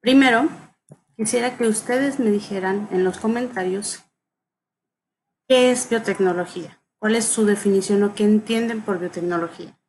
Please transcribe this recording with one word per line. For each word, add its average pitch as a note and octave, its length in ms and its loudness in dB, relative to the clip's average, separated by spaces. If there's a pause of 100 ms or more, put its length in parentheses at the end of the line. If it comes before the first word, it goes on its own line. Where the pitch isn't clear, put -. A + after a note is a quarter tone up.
Primero, C4 480 4 (640)
quisiera A#3+ 440 -2
que A#3 100 0
ustedes C4 500 -2
me A3+ 120 2
dijeran G3+ 600 -2
en F#3 140 0
los F#3 140 -2
comentarios A3 840 -4 (1400)
qué B3+ 240 4
es A#3+ 200 -2
biotecnología, F#3 920 -2 (180)
cuál G#3+ 180 0
es A3+ 100 0
su A3 180 0
definición G3+ 580 2
o G3+ 120 0
qué G#3 100 -2
entienden A3+ 560 2
por G3+ 180 -4
biotecnología. E3+ 800 -6 (100)